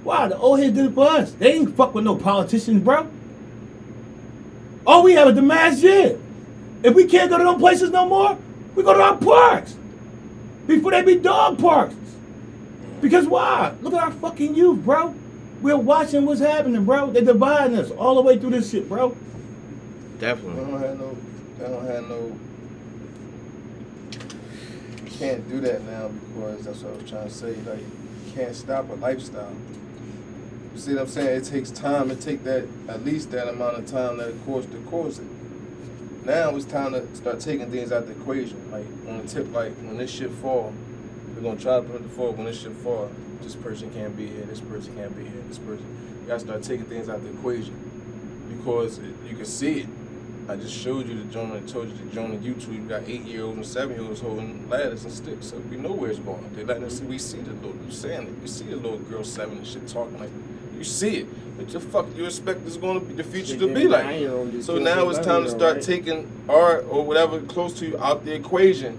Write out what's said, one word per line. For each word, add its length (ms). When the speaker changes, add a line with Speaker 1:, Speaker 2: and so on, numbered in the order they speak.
Speaker 1:
Why? 240
The 100
old 220
heads 160
did 120
it 60
for 140
us. 260
They 200
ain't 220
fuck 200
with 80
no 120
politicians, 680
bro. 240
All 180
we 100
have 160
is 60
the 60
mass 400
year. 360
If 120
we 100
can't 240
go 80
to 60
them 160
places 320
no 160
more, 300
we 80
go 100
to 80
our 160
parks. 580
Before 240
they 100
be 140
dog 440
parks. 360
Because 260
why? 440
Look 120
at 100
our 80
fucking 440
youth, 240
bro. 340
We're 160
watching 480
what's 160
happening, 440
bro. 260
They 100
dividing 560
us 140
all 240
the 60
way 160
through 140
this 180
shit, 200
bro. 260
Speaker 2:
Definitely. 440
Speaker 3:
They 80
don't 100
have 180
no, 180
they 80
don't 200
have 220
no, 220
can't 320
do 120
that 240
now 240
because 560
that's 160
what 120
I 80
was 80
trying 180
to 60
say. 200
Like, 140
you 540
can't 220
stop 340
a 60
lifestyle. 580
You 60
see 140
what 80
I'm 60
saying? 340
It 40
takes 260
time. 400
It 100
take 240
that, 220
at 160
least 280
that 180
amount 280
of 80
time 320
that 120
it 160
costs 260
to 60
cause 300
it. 60
Now 300
it's 100
time 280
to 220
start 240
taking 320
things 200
out 140
the 80
equation. 460
Like, 140
on 100
the 100
tip, 260
like, 240
when 200
this 140
shit 200
fall, 400
we're 60
gonna 180
try 180
to 40
prevent 220
the 120
fall. 180
When 120
this 160
shit 160
fall, 320
this 140
person 360
can't 240
be 120
here, 180
this 160
person 340
can't 220
be 60
here, 240
this 100
person. 280
You 60
gotta 140
start 220
taking 220
things 240
out 140
the 60
equation. 440
Because 420
it, 60
you 60
can 100
see 360
it. 60
I 60
just 180
showed 340
you 80
the 100
joint, 280
I 60
told 180
you 60
the 180
joint 200
on 60
YouTube. 340
You 80
got 260
eight-year-olds 500
and 80
seven-year-olds 560
holding 460
ladders 380
and 80
sticks. 340
So 100
we 80
know 140
where 180
it's 100
going. 240
They 80
letting 200
us 160
see, 60
we 140
see 200
the 140
little, 220
you 60
saying 360
it. 140
We 60
see 180
the 100
little 220
girl 260
seven 360
and 80
shit 200
talking 320
like, 120
you 80
see 340
it. 80
What 120
the 100
fuck 360
you 100
expect 400
is 120
gonna 240
be 120
the 100
future 340
to 160
be 140
like? 180
Speaker 4:
Nine-year-old 480
just 120
Speaker 3:
So 80
Speaker 4:
killed 120
Speaker 3:
now 200
Speaker 4:
a 40
Speaker 3:
it's 100
time 60
to 40
Speaker 4:
eleven-year-old, 80
Speaker 3:
start 160
Speaker 4:
right? 80
Speaker 3:
taking 480
art 400
or 160
whatever 360
close 380
to 60
you 140
out 260
the 80
equation. 640